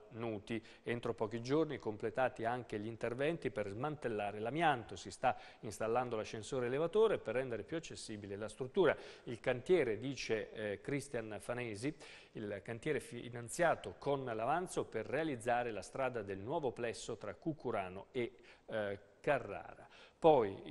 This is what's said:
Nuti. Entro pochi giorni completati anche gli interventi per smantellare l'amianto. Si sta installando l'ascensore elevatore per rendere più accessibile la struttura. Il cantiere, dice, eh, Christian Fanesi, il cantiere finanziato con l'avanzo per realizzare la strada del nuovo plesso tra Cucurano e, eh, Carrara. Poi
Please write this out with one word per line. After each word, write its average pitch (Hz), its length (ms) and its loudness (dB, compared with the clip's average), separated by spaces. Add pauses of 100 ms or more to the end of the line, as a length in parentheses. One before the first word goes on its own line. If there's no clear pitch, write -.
(120)
Nuti. 110 480 -4 (220)
Entro 117 320 -2
pochi 117 260 -2
giorni 143 380 2
completati 113 640 0
anche 117 360 -2
gli 107 80 -4
interventi 123 640 0
per 101 160 -2
smantellare 107 720 -2
l'amianto. 123 560 2
Si 95 160 -10
sta - 240 2 (240)
installando 117 560 0
l'ascensore 113 500 -2
elevatore 165 520 4
per 113 160 -2
rendere 120 280 0
più 160 140 -4
accessibile 101 580 -8
la 104 140 -4
struttura. 131 480 6 (280)
Il 120 140 -6
cantiere, 127 600 4
dice, 117 520 -2
eh, 104 300 -4
Christian 117 580 -4
Fanesi, 123 560 -4 (380)
il 101 320 -6
cantiere 120 340 -2
finanziato 120 1000 -2
con 139 260 0
l'avanzo 127 640 0
per 107 200 -4
realizzare 120 640 0
la 98 120 -6
strada 123 400 -2
del 98 160 -4
nuovo 131 340 -2
plesso 120 440 -4
tra 101 180 -8
Cucurano 101 760 -2
e, 120 220 -2 (340)
eh, 101 320 0 (220)
Carrara. 101 640 -2 (320)
Poi 120 400 8 (120)